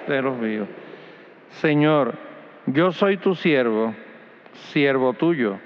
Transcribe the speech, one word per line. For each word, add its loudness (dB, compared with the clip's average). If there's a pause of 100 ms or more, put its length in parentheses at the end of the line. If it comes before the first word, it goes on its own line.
de -2
los -2
vivos. -4 (840)
Señor, 2 (500)
yo 2
soy 0
tu 0
siervo, 2 (560)
siervo 0
tuyo 0